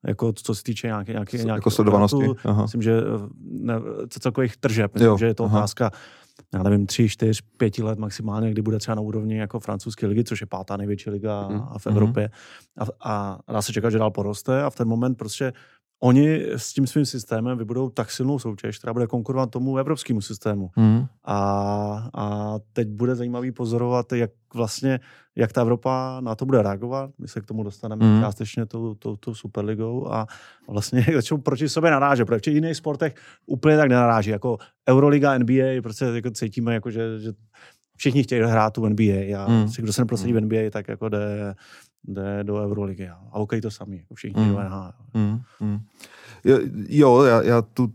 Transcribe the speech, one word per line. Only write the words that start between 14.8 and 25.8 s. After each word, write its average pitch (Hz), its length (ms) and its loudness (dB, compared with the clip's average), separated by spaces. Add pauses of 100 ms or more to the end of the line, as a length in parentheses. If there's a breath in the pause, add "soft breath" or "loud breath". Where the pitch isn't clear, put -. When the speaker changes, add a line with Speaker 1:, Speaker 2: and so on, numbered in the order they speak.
Speaker 1:
moment 120 260 0
prostě 120 380 -6 (500 soft breath)
oni 143 400 6 (140)
s - 160 -10
tím 139 140 0
svým 143 200 0
systémem 120 520 -4
vybudou 120 320 -4
tak - 200 -6
silnou 135 280 -2
soutěž, 110 400 -8
která - 140 -8
bude 120 140 0
konkurovat 123 440 -2
tomu 131 280 -2
evropskému 135 420 -2
systému. 101 560 -6
Speaker 2:
Mhm. 113 300 6 (180)
Speaker 1:
A, 101 880 -2
a 104 400 -6 (180)
teď 113 160 -2
bude 120 260 -2
zajímavý 123 380 -6
pozorovat, 120 600 -2
jak 117 180 0 (240)
vlastně, 127 460 -2 (360 soft breath)
jak 117 160 0
ta 131 80 0
Evropa 131 600 0